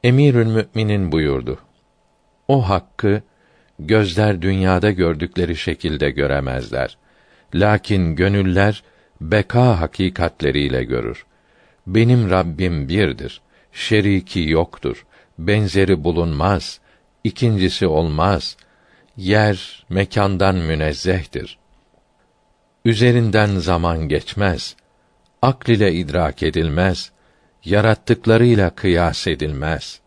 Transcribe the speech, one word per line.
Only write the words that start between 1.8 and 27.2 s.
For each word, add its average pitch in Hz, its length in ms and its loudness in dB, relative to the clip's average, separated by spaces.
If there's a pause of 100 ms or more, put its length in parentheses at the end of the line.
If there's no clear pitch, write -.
"O 135 200 2
hakkı 101 540 -2 (560)
gözler 101 640 0
dünyada 92 480 2
gördükleri 85 640 -2
şekilde 76 540 -4
göremezler. 65 880 -4 (560)
Lakin 95 640 0
gönüller 98 680 0 (380)
beka 107 600 2
hakikatleriyle 73 1040 -2
görür. 58 420 -6 (600)
Benim 113 440 4
Rabbim 85 580 -2
birdir, 76 520 -2 (320)
şeriki 101 680 0
yoktur, 80 680 -2 (320)
benzeri 95 640 0
bulunmaz, 85 760 -2 (440)
ikincisi 101 640 0
olmaz. 80 680 0 (600)
Yer 104 720 0
mekandan 98 680 0
münezzehtir. 80 1000 -4 (1300)
Üzerinden 110 720 2
zaman 85 500 -2
geçmez, 85 680 -4 (680)
akl 127 280 -2
ile 104 220 4
idrak 80 500 -2
edilmez, 80 680 -2 (520)